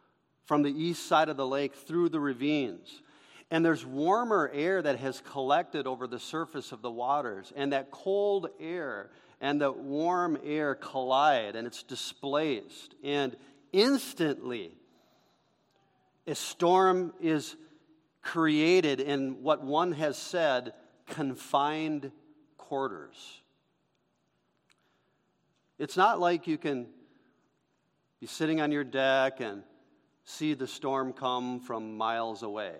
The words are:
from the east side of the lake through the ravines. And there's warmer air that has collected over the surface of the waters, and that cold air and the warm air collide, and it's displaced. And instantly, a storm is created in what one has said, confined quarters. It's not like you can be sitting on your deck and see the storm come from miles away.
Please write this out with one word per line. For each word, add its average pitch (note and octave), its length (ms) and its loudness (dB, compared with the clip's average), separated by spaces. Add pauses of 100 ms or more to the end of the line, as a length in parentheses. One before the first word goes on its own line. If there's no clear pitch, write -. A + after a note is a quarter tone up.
(440)
from D3 180 4
the C#3+ 80 2
east D#3+ 360 -2
side D#3+ 220 6
of D3 80 -4
the C#3 100 0
lake C#3 280 -2
through E3+ 340 0
the D#3 120 0
ravines. C3+ 840 -2 (480)
And E3 140 4
there's D3 220 2
warmer E3+ 640 2
air E3+ 300 0
that C#3 160 0
has C3 220 -4
collected C#3+ 680 0
over B2+ 200 -4
the A#2+ 120 -10
surface D#3 540 -8
of A2 100 -14
the A#2+ 80 -6
waters, A#2+ 640 -2
and C#3+ 160 0
that C3+ 180 -2
cold G3 580 0 (120)
air D#3 500 -8 (300)
and C#3+ 200 0
the C#3 100 4
warm D#3+ 760 0
air D3 300 -2
collide, C3 840 2
and A2+ 100 -6
it's - 160 -12
displaced. C#3 1120 -4 (100)
And C#3+ 320 -2 (360)
instantly, C#3+ 1040 2 (1500)
a D3+ 80 -4
storm F#3 840 4
is D#3+ 360 0 (680)
created D#3 800 4
in C3+ 420 -2
what C#3+ 200 2
one D#3 300 2
has D3 240 -2
said, C3 560 0 (340)
confined D3 1040 -2 (460)
quarters. A#2 840 -8 (2500)
It's C#3+ 180 -6
not G3 220 4
like F3 280 2
you D#3 120 -2
can C3 280 -4 (1300)
be A#2+ 80 -14
sitting D#3+ 340 0
on D3+ 120 0
your D3 100 0
deck C3+ 580 2
and G2+ 220 -6 (640)
see D3+ 300 -4
the C3 120 -4
storm C3+ 460 -4
come B2 480 -4
from A2 360 -8
miles A2+ 460 -4
away. G#2 380 -6